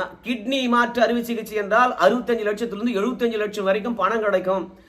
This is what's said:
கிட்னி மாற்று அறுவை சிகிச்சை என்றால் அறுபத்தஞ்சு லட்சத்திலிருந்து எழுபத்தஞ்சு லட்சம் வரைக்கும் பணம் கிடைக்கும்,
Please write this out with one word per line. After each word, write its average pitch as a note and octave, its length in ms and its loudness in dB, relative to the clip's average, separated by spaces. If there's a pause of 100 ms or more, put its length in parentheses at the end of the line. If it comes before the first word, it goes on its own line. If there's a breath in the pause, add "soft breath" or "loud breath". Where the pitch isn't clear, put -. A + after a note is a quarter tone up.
(240)
கிட்னி B3 440 -2
மாற்று A#3+ 340 2
அறுவை A#3 220 2
சிகிச்சை A3+ 340 -6
என்றால் A3 360 2
அறுபத்தஞ்சு A#3 500 2
லட்சத்திலிருந்து G#3 520 -2
எழுபத்தஞ்சு A3+ 420 0
லட்சம் G#3 260 -4
வரைக்கும் G3+ 320 0
பணம் G#3+ 260 2
கிடைக்கும், F#3 440 0 (240 loud breath)